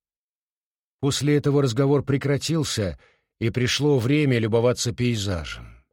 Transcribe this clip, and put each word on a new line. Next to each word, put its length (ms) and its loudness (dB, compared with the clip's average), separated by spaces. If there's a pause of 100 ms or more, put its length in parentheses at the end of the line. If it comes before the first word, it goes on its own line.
(1000)
После 380 0
этого 240 2
разговор 420 2
прекратился, 960 -2 (400)
и 100 0
пришло 500 0
время 400 2
любоваться 540 0
пейзажем. 1000 -4